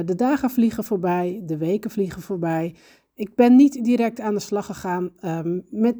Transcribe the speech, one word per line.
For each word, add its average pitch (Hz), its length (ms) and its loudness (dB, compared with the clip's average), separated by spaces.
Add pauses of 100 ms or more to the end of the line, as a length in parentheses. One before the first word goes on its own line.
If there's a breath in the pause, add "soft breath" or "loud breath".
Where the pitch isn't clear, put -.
de 180 100 0
dagen 262 340 2
vliegen 226 340 2
voorbij, 180 600 0
de 156 120 -4
weken 190 340 -2
vliegen 185 300 -2
voorbij. 165 540 -2 (380 soft breath)
Ik - 220 -8
ben 240 200 6
niet 269 280 6
direct 233 360 0
aan 214 140 -4
de 202 60 -2
slag 202 260 -4
gegaan, 180 540 -6
ehm, 170 400 -4 (100)
met 233 300 0